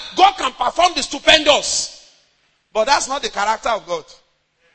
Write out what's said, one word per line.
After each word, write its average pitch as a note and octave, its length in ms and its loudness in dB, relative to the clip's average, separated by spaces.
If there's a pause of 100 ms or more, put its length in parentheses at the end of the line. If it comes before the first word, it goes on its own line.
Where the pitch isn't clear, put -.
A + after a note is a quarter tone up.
(160)
God F#4+ 200 6
can C#4 160 -4
perform E4 420 0
the D4 80 -4
stupendous. - 1120 0 (560)
But G#3+ 140 0
that's C#4 240 0
not C#4 140 -6
the A3 80 -4
character G#3+ 400 -4
of F#3+ 160 -4
God. E3 180 -8 (720)